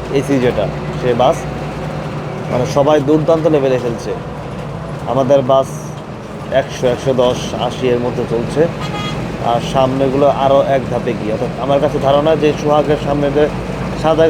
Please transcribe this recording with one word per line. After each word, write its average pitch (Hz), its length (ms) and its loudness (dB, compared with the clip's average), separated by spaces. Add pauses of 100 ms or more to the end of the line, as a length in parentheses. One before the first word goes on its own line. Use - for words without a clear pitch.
(200)
এসি 139 240 0
যেটা, 107 220 0 (340)
সে 127 100 0 (120)
বাস। 131 160 4 (1120)
মানে 123 140 0 (100)
সবাই 143 220 4 (100)
দুর্দান্ত 156 460 4
লেভেলে 135 300 4
খেলছে। 113 280 -4 (1000)
আমাদের 135 300 4 (100)
বাস 135 180 4 (920)
একশো, - 320 -4
একশো 131 200 0
দশ, 123 260 2 (280)
আশি 123 260 -4
এর 120 120 2
মধ্যে 120 240 -2
চলছে। 117 320 0 (920)
আর 120 80 2 (140)
সামনেগুলো 135 540 2 (180)
আরও 139 140 4 (160)
এক 131 60 0 (100)
ধাপে 120 280 -2
গিয়ে, 104 160 -4
অর্থাৎ 117 160 -4 (140)
আমার 139 180 2
কাছে 147 140 0 (100)
ধারণা 147 280 4
যে 151 140 2 (120)
সোহাগের 147 440 2
সামনে 143 220 0 (100)
যে 147 60 6 (580)
সাদা 160 280 4